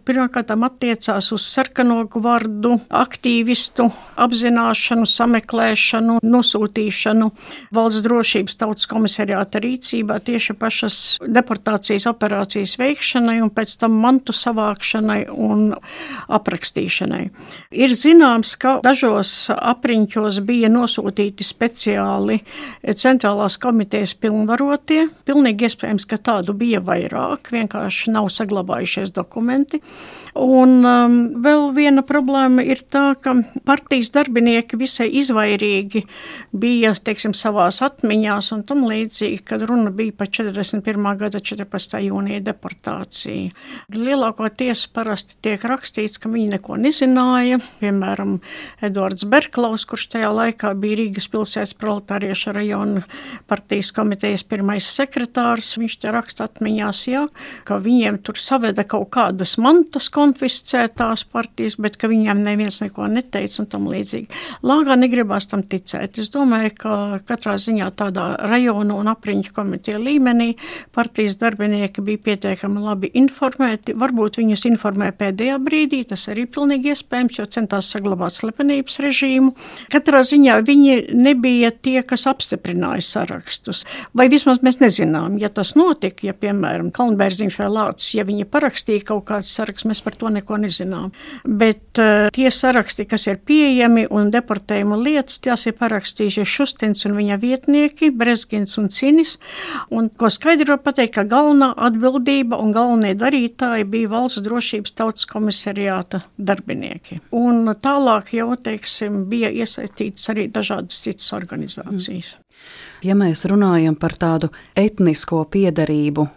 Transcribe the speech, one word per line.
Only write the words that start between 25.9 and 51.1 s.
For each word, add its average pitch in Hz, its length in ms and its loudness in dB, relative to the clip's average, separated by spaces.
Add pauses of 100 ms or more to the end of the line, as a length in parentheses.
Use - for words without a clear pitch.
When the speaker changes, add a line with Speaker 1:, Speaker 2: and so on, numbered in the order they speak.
Speaker 1:
ka 214 160 -4
tādu 202 320 -2
bija 208 320 0
vairāk, - 640 -4
vienkārši 220 640 -4
nav 214 160 0
saglabājušies 185 880 -4
dokumenti. 247 640 -2 (560)
Un, 254 480 8
um, 240 300 6 (280)
vēl 294 320 4
viena 277 320 4
problēma 269 560 2
ir 262 240 -2
tā, 277 320 2
ka 262 140 -2 (320)
partijas 277 500 0
darbinieki 233 640 2
visai 247 300 -2 (100)
izvairīgi 208 840 0 (480)
bija, 226 420 2
teiksim, 214 400 -4
savās 202 480 0
atmiņās 214 720 0
un 214 100 -6
tam 277 240 0
līdzīgi, 214 580 -4
kad 220 220 -6
runa 226 240 0
bija 208 220 -4
par 196 180 -6
četrdesmit 202 560 -4
pirmā 202 320 -2
gada 208 220 -6
četrpadsmitā 202 640 -8
jūnija 196 420 -4
deportāciju. - 1040 -8 (400)
Lielākoties 226 1000 -2
parasti 220 500 -6
tiek 208 240 -4
rakstīts, 226 540 -6
ka 226 100 -8
viņi 220 240 -2
neko 202 240 -8
nezināja. 254 800 2 (220)
Piemēram, 196 580 -2 (480)
Eduards 196 400 -4
Berklaus, 233 640 0
kurš - 260 -10
tajā 220 160 -2
laikā 220 480 -2
bija 214 220 -2
Rīgas 202 320 -4